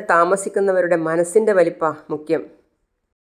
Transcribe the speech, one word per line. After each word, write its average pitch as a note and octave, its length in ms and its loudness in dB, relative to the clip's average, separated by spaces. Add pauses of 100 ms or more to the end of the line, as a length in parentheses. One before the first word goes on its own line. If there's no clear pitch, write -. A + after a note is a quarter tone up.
(100)
താമസിക്കുന്നവരുടെ F#3 840 0
മനസ്സിൻ്റെ E3+ 560 0
വലിപ്പാ E3 380 0 (200)
മുഖ്യം." D3+ 320 -4 (880)